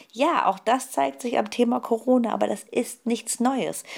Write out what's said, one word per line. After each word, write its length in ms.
Ja, 360
auch 120
das 320
zeigt 300
sich 160
am 140
Thema 280
Corona, 540
aber 140
das 160
ist 420
nichts 340
Neues. 440